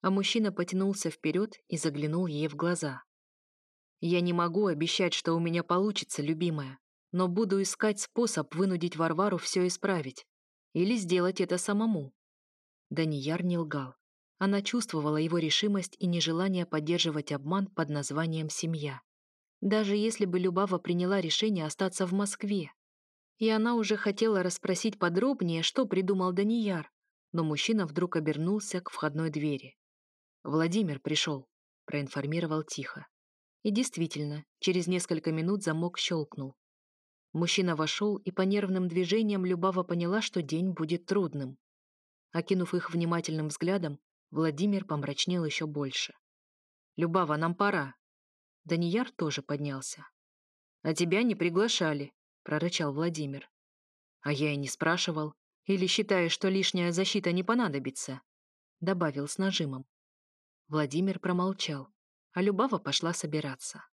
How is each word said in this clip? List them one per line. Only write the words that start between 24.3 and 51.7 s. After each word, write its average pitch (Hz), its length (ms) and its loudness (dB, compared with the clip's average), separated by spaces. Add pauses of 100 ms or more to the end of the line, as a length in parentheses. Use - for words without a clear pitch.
расспросить 190 560 -2
подробнее, 175 640 2
что - 200 2
придумал 190 480 2
Данияр, 202 600 0 (400)
но 170 100 0
мужчина 165 440 2
вдруг 170 280 -2
обернулся 165 680 0
к - 100 -10
входной 156 400 -2
двери. 147 460 -4 (680)
«Владимир 160 560 0
пришёл», 147 480 -2 (360)
проинформировал 151 800 -2
тихо. - 460 -10 (560)
И 214 60 2
действительно, 151 760 -2 (160)
через 180 260 2
несколько 175 460 0
минут 180 320 0
замок 170 340 -2
щёлкнул. 147 560 -4 (800)
Мужчина 170 420 2
вошёл, 185 440 0
и - 120 -8
по 190 120 0
нервным 190 440 2
движениям 190 580 2
Любава 180 380 2
поняла, 175 380 0
что 202 200 -2
день 165 300 0
будет 170 360 -2
трудным. 147 520 -2 (720)
Окинув 170 440 0
их 165 180 -2
внимательным 165 560 0
взглядом, 165 500 -2 (320)
Владимир 165 540 0
помрачнел 151 600 -2
ещё 156 220 -2
больше. 147 480 -4 (800)
«Любава, 165 420 2
нам 165 200 0
пора». 185 400 2 (680)
Данияр 170 460 0
тоже 147 320 -4
поднялся. 143 640 -6 (760)
«А 160 120 0
тебя 180 300 2
не 226 100 2
приглашали», 170 800 0 (300)